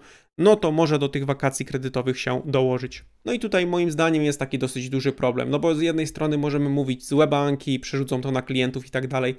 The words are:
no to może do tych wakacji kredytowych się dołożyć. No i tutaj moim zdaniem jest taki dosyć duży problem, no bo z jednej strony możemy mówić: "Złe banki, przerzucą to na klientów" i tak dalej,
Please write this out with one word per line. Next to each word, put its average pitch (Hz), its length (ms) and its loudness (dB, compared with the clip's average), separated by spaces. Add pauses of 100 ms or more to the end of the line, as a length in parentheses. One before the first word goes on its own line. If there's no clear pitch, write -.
(380)
no 208 180 6
to 175 160 0
może 156 260 2
do 139 100 0
tych 139 160 -4
wakacji 139 420 -2
kredytowych 127 540 -4
się 127 240 -2
dołożyć. 127 600 0 (200)
No 226 80 -2
i 240 60 -2
tutaj 196 280 0
moim 175 240 2
zdaniem 160 320 2
jest 143 160 2
taki 135 200 -4
dosyć 127 300 -4
duży 135 240 0
problem, 123 380 -2
no 143 80 0
bo 165 160 2
z 151 60 0
jednej 160 260 0
strony 151 320 -2
możemy 143 300 0
mówić: 139 380 -2
"Złe 147 200 4
banki, 143 540 0
przerzucą 135 400 -2
to 135 100 -4
na 127 120 0
klientów" 131 440 -2
i - 40 -20
tak 131 160 -4
dalej, 131 320 -2